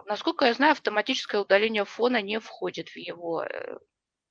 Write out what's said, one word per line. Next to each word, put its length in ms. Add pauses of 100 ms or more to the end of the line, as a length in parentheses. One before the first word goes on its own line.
Насколько 400
я 80
знаю, 180
автоматическое 720
удаление 440
фона 360
не 180
входит 500
в 80
его, 460
э, 340 (520)